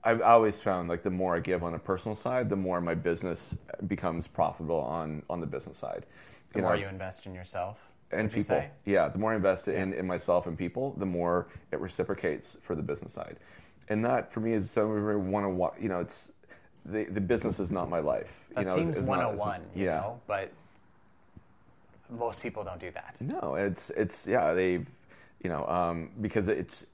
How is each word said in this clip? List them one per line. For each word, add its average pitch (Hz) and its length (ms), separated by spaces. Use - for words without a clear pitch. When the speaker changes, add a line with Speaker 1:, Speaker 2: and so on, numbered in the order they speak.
Speaker 1:
I've 113 180
always 113 380
found, 90 300
like, 87 120
the 95 100
more 90 240
I 85 40
give 87 240
on 85 120
a 80 40
personal 98 360
side, 123 340
the 101 60
more 90 260
my 85 140
business 85 600
becomes 85 400
profitable 80 540
on, 78 480
on 87 100
the 80 80
business - 300
side. 50 280
Speaker 2:
The 107 80
Speaker 1:
You 95 40
Speaker 2:
more 87 120
Speaker 1:
know, 85 60
Speaker 2:
you 98 60
invest 95 380
in 95 100
yourself, 92 420
Speaker 1:
and 104 120
Speaker 2:
would 107 120
you 104 80
Speaker 1:
people. - 140
Speaker 2:
say? 147 120
Speaker 1:
Yeah, 92 240
the 90 100
more 110 140
I - 20
invest 95 320
Speaker 2:
Yeah. 85 160
Speaker 1:
in, 95 100
in 90 140
myself 87 400
and 80 100
people, 123 400
the 98 80
more 87 420
it - 80
reciprocates 90 840
for 85 120
the 76 80
business - 300
side. - 240
And 107 160
that, 123 300
for 113 80
me, 113 120
is 101 180
something 107 340
we 107 100
wanna 101 340
wa-, 90 300
you 101 100
know, 90 100
it's, - 320
the, 107 200
the 98 160
business 110 400
is 87 100
not 92 180
my 85 100
life. 62 440
Speaker 2:
That - 60
Speaker 1:
You 95 60
know, 92 80
Speaker 2:
seems - 140
Speaker 1:
it's, 156 100
it's - 80
not, 120 240
it's, 101 80
Speaker 2:
one 104 80
oh 104 40
one, 87 100
you 92 120
Speaker 1:
yeah. 80 160
Speaker 2:
know, 120 260
but 98 240
most 117 320
people - 220
don't 90 160
do 90 120
that. - 300
Speaker 1:
No, 151 340
it's, 95 360
it's, - 360
yeah, 92 260
they've, 90 320
you 90 80
know, 76 180
um, 85 440
because 104 260
it's - 460